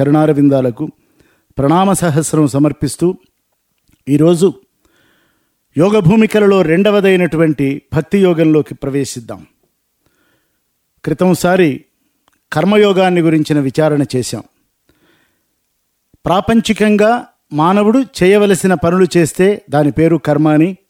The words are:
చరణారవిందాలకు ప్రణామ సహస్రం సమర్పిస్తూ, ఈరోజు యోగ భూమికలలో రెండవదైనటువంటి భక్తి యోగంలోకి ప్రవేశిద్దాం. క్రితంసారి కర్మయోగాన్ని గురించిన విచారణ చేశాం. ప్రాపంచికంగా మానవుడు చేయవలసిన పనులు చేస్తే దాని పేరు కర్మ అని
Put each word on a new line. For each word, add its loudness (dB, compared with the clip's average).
చరణారవిందాలకు 0
ప్రణామ 0
సహస్రం 0
సమర్పిస్తూ, -2
ఈరోజు 2
యోగ 2
భూమికలలో 2
రెండవదైనటువంటి 0
భక్తి -2
యోగంలోకి 0
ప్రవేశిద్దాం. -10
క్రితంసారి 0
కర్మయోగాన్ని 0
గురించిన 0
విచారణ -2
చేశాం. -8
ప్రాపంచికంగా 0
మానవుడు 0
చేయవలసిన 2
పనులు 0
చేస్తే 0
దాని 0
పేరు 0
కర్మ 0
అని 0